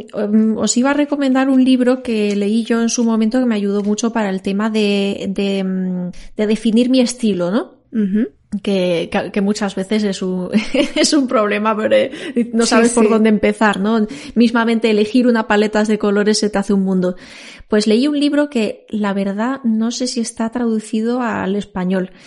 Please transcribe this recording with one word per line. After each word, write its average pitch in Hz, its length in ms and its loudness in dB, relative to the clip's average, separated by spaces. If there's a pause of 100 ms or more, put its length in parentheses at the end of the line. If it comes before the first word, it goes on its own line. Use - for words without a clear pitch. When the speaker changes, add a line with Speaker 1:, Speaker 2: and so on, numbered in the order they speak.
(140)
Speaker 1:
mm, 214 420 2
os - 220 0
iba 262 120 2
a 285 40 0
recomendar 277 560 2
un 262 120 4
libro 254 400 4
que 214 320 0
leí 208 300 0
yo 233 160 0
en 233 80 0
su 233 160 0
momento 226 340 2
que 254 80 2
me 233 80 2
ayudó 202 280 0
mucho 208 280 -2
para 220 200 0
el 190 100 -2
tema 202 300 -2
de, 202 580 0
de, 196 340 -2
mm, 185 480 -4 (240)
de 214 120 -2
definir 220 420 2
mi 262 120 4
estilo, 196 500 0
¿no? 262 320 -4 (100)
Speaker 2:
Ujú. 214 360 0 (340)
Speaker 1:
Que, 180 500 0
que, 190 180 -4
que 208 120 -2
muchas 202 320 -2
veces 208 300 -2
es 190 180 -4
un, 185 260 -4 (240)
<laughs> 277 240 0
es 302 160 2
un 277 160 2
problema, 214 480 0
pero, 214 180 0
eh, 214 160 2 (440)
no 226 100 2
Speaker 2:
Sí, 233 60 0
Speaker 1:
sabes 233 240 4
por 226 100 4
Speaker 2:
sí. 214 60 4
Speaker 1:
dónde 220 180 4
empezar, 208 520 2
¿no? 214 260 0 (280)
Mismamente 226 560 2
elegir 214 360 2
una 226 200 2
paleta 214 380 2
de 214 140 0
colores 208 400 2
se 208 100 0
te 202 100 -2
hace 196 140 -2
un 196 100 2
mundo. 185 320 0 (540)
Pues 214 180 2
leí 233 220 2
un 294 100 -2
libro 285 300 2
que, 233 400 -4
la 208 240 -2
verdad, 202 500 -4
no 226 280 0
sé 247 160 -4
si 240 140 -4
está 226 300 -4
traducido 226 720 -2
al 196 340 -4
español, 185 580 -4 (140)